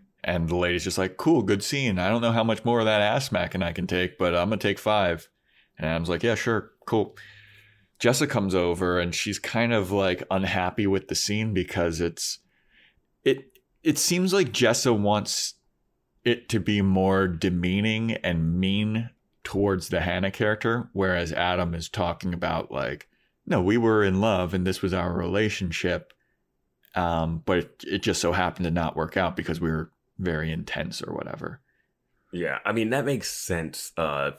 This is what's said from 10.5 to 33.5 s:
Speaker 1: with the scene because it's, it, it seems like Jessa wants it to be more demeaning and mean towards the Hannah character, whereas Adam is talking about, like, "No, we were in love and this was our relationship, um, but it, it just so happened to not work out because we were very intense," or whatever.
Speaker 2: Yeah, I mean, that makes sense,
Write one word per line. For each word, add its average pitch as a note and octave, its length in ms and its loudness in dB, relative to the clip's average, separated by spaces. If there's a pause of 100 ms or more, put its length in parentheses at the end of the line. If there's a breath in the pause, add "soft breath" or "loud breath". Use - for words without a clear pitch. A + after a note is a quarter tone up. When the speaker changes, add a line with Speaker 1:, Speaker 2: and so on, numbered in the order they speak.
Speaker 1:
with F#2+ 200 0
the - 80 -4
scene G#2+ 380 -2
because E2+ 480 -2
it's, - 380 -4 (840 soft breath)
it, C3+ 340 0 (260)
it D3 140 2
seems F3+ 360 2
like F3 180 2
Jessa A#2+ 460 4
wants G2+ 560 0 (720)
it A#2+ 240 0
to A2+ 100 2
be G2+ 220 2
more F#2+ 460 4
demeaning F#2+ 840 0
and E2 460 0
mean G#2+ 520 0 (320)
towards F#2+ 460 0
the E2+ 120 0
Hannah F2+ 300 0
character, A2+ 640 0
whereas F2+ 380 0
Adam F2 440 0
is E2 120 -8
talking F2 460 -4
about, E2 380 -4
like, C2 360 -6 (380)
"No, D3 160 0
we G#2 160 4
were A2 260 4
in F#2+ 180 4
love F#2 340 2
and F2+ 100 0
this F#2 160 -2
was F2+ 120 0
our F2+ 200 0
relationship, F2 1000 -2 (840)
um, E2 500 0
but F2+ 140 2
it, - 280 -8
it F#2+ 140 -2
just G2 200 0
so E2+ 100 2
happened F2+ 340 -2
to E2 60 0
not E2 240 -2
work D#2+ 220 -4
out F2 180 0
because E2+ 260 -4
we E2 80 0
were D#2+ 220 -4 (260)
very D#2+ 340 -2
intense," - 500 -6
or - 120 -8
whatever. - 480 -10 (720)
Speaker 2:
Yeah, E2 320 -4
I G#2 80 0
mean, A2 160 0
that C3 160 0
makes C3 260 -2
sense, - 640 -6